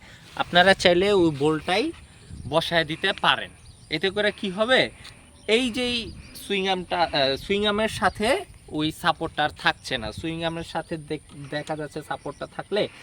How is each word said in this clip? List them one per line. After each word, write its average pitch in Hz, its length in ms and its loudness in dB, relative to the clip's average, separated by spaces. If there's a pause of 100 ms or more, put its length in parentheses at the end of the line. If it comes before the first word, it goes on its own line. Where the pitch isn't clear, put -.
(360)
আপনারা 180 380 6
চাইলে 190 380 4
ওই 170 180 6
বোল্টটাই 156 640 0 (560)
বসায় 165 360 2
দিতে 160 280 -2
পারেন। 120 380 0 (400)
এতে 160 200 0
করে 202 220 0
কি 202 180 -6
হবে, 208 400 2 (560)
এই 233 240 2
যেই 240 420 -4 (340)
সুইং 196 220 0
আর্মটা, 180 320 -2
আহ, 139 360 0
সুইং 202 300 -2
আর্মের 208 220 0
সাথে 214 560 0 (240)
ওই 156 240 -2
সাপোর্টটা 160 520 -2
আর 151 60 0
থাকছে - 480 -2
না। 110 140 -6
সুইং 165 320 -6
আর্মের 165 200 -4
সাথে 170 320 -6
দেখ-, 147 540 -10
দেখা 151 260 -6
যাচ্ছে 151 260 -8
সাপোর্টটা - 440 -10
থাকলে 180 420 -4 (140)